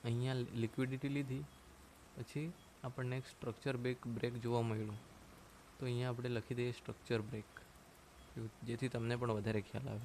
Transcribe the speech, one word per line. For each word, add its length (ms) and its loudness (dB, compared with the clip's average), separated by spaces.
અહીંયા 300 4
લિક્વિડિટી 720 2
લીધી 360 0
પછી 360 -2
આપણને 320 0
એક 100 -2
સ્ટ્રક્ચર 500 0
બ્રેક, 300 2
બ્રેક 280 2
જોવા 280 4
મળ્યું. 340 2
તો 80 -2
અહીંયા 220 2
આપણે 200 0
લખી 260 0
દઈએ 180 2
સ્ટ્રક્ચર 480 2
બ્રેક, 240 -4
જેથી 240 0
તમને 280 2
પણ 160 4
વધારે 280 4
ખ્યાલ 280 -4
આવે. 160 -2